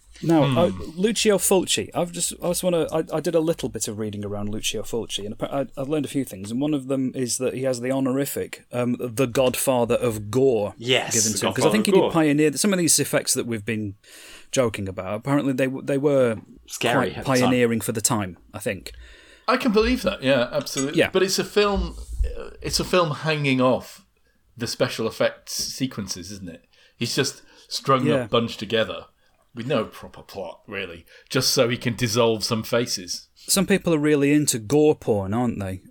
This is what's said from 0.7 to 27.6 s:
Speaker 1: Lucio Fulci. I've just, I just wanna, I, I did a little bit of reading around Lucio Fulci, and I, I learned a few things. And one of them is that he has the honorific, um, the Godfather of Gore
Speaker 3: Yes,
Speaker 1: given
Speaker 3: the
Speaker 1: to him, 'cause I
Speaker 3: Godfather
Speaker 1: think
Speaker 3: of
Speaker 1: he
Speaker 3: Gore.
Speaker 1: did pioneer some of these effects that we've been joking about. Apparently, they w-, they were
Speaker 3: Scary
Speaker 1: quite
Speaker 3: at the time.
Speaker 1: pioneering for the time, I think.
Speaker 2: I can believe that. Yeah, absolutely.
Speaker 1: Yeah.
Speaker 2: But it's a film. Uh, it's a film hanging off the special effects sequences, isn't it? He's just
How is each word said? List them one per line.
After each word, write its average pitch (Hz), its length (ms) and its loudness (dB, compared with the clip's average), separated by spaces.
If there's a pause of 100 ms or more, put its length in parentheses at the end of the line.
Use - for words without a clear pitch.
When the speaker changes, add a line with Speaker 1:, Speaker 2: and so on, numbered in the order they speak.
Speaker 1:
Lucio 208 420 2
Fulci. - 560 0
I've 175 180 -2
just, 170 300 -6
I 165 80 -4
just 175 140 -2
wanna, 175 300 2
I, 160 100 0 (100)
I 160 60 0
did 160 160 -2
a 165 60 4
little 160 260 -2
bit 113 200 -6
of 104 100 -6
reading 104 260 -6
around 104 240 -6
Lucio 107 360 -4
Fulci, 104 420 -6
and 113 160 -8
I, 139 240 -4 (100)
I 139 60 -6
learned 139 240 -2
a - 40 -4
few 139 140 -2
things. 98 280 -12
And 123 100 -2
one 147 120 0
of 131 140 -4
them 131 280 -2
is 123 240 -2
that 123 160 -2
he 131 80 -6
has 127 180 -2
the 127 100 -2
honorific, 131 800 -2
um, 120 280 0
the 127 260 -2
Godfather 120 680 2
of 107 340 -2
Gore 113 480 2
Speaker 3:
Yes, 120 380 0
Speaker 1:
given 110 180 2
Speaker 3:
the 95 60 -4
Speaker 1:
to 120 80 0
him, 107 60 -2
'cause 127 120 2
I - 20 8
Speaker 3:
Godfather - 40 2
Speaker 1:
think 214 160 2
Speaker 3:
of 196 80 2
Speaker 1:
he 190 40 8
Speaker 3:
Gore. 123 100 4
Speaker 1:
did - 40 -4
pioneer 151 400 4
some 202 200 2
of 180 60 2
these 160 200 4
effects - 340 0
that 120 140 -2
we've 113 180 -6
been 107 300 -4 (560)
joking 107 360 0
about. 95 280 -6
Apparently, 139 380 0
they 131 120 0
w-, 131 180 -4
they 143 140 0
were 135 400 4 (300)
Speaker 3:
Scary 123 420 0
Speaker 1:
quite - 80 -10
Speaker 3:
at 113 80 -8
the 135 60 0
time. 127 80 4
Speaker 1:
pioneering 120 420 4
for 120 100 -4
the 113 100 -4
time, 101 360 0 (160)
I 104 60 -12
think. - 340 -8 (540)
Speaker 2:
I 240 100 2
can 254 160 0
believe 226 300 2
that. - 200 -2
Yeah, 131 280 4
absolutely. 139 480 -2
Speaker 1:
Yeah. 120 120 6
Speaker 2:
But 185 120 4
it's 190 160 0
a 196 40 2
film. 196 520 0 (280)
Uh, - 280 -6 (100)
it's 151 180 -2
a 160 60 -2
film 175 260 2
hanging 143 480 0
off 123 460 0 (500)
the 117 120 -6
special 117 400 -2
effects - 460 -2
sequences, 98 760 -6
isn't 92 180 -14
it? - 160 -18 (300)
He's 120 200 -4
just - 260 -2 (260)